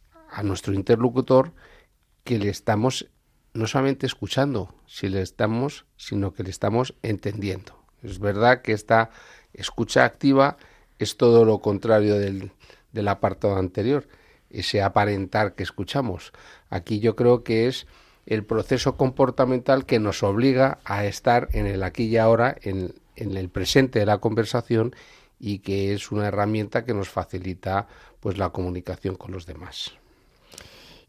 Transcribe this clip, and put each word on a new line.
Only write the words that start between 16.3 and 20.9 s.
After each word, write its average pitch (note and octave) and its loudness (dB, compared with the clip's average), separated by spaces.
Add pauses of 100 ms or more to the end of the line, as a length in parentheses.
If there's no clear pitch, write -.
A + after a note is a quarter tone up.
Aquí G#2 -4
yo A2 0
creo A#2+ 4
que A2+ 0
es - -8 (400)
el G#2+ -2
proceso B2 -2
comportamental C3 2
que A#2+ 2
nos G#2+ -2
obliga B2+ 2
a G2+ -4